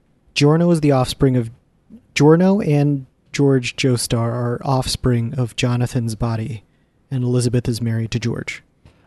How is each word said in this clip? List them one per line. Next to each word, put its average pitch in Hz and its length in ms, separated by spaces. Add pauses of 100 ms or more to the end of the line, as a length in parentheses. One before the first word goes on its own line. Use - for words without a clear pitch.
(340)
Giorno 165 360
is 165 100
the 147 120
offspring 131 440
of, 117 140 (640)
Giorno 180 460
and 143 460 (260)
George 135 440
Joestar 123 420
are 120 460
offspring 127 720
of 127 220
Jonathan's 120 580
body, 110 500 (460)
and 127 140
Elizabeth 123 440
is 117 120
married 113 300
to 120 80
George. - 440 (440)